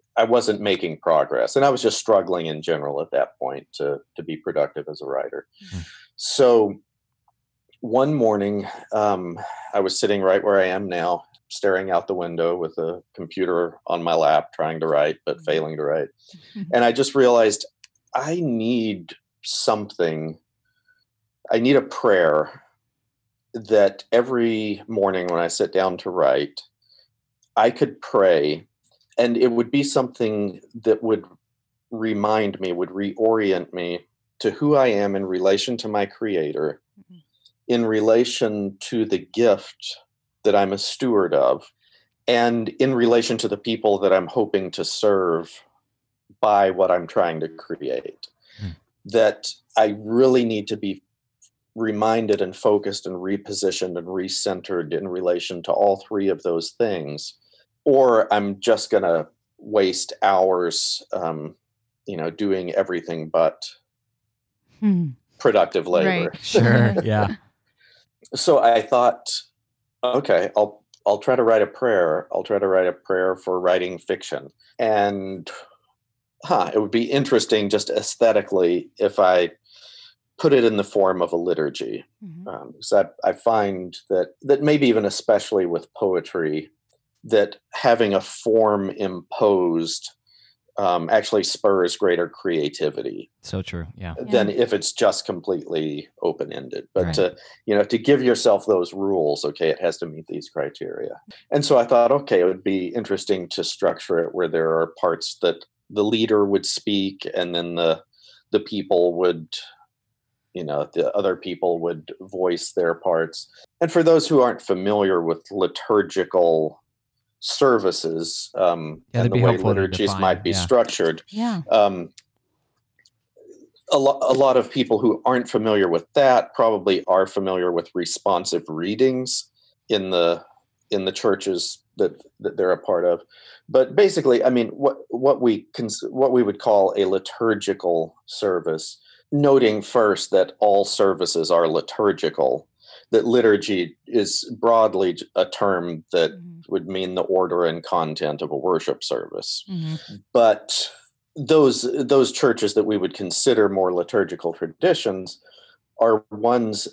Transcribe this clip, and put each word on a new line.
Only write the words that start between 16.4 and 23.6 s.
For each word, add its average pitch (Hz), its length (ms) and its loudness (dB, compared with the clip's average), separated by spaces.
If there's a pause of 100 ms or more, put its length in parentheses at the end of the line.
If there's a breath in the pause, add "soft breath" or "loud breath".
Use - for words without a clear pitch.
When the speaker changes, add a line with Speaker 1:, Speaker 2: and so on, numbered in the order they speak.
Speaker 1:
And 120 120 2
I 117 80 4
just 135 220 -2
realized 120 520 4 (480)
I 156 260 -4
need 113 760 -4 (280)
something. 80 960 -4 (1120)
I 117 80 2
need 131 180 4
a 135 60 4
prayer 85 800 2 (920 loud breath)
that 107 580 2